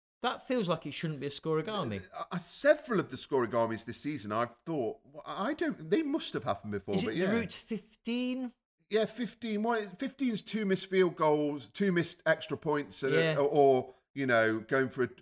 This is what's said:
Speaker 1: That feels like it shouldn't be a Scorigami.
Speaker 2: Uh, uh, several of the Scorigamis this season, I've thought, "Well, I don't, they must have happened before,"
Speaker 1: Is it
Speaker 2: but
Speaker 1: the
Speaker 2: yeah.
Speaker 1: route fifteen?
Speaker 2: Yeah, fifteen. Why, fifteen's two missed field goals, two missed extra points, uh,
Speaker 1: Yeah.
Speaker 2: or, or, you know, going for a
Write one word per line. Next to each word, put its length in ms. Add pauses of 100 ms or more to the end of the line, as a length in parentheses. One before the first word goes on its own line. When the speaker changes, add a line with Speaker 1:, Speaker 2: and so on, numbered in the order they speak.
(220)
Speaker 1:
That 260
feels 200
like 200
it 60
shouldn't 260
be 80
a 20
Scorigami. 720 (160)
Speaker 2:
Uh, 140
uh, 80
several 600
of 100
the 80
Scorigamis 680
this 160
season, 300
I've 240 (100)
thought, 400
"Well, 200
I 280
don't, 360
they 140
must 300
have 100
happened 300
before," 220
Speaker 1:
Is 80
it 40
Speaker 2:
but 80
Speaker 1:
the 60
Speaker 2:
yeah. 100
Speaker 1:
route 220
fifteen? 960 (380)
Speaker 2:
Yeah, 160
fifteen. 580
Why, 220
fifteen's 560
two 240
missed 240
field 260
goals, 540
two 220
missed 340
extra 320
points, 460
uh, 60
Speaker 1:
Yeah. 280
Speaker 2:
or, 120
or, 440 (220)
you 100
know, 360
going 280
for 140
a 60 (120)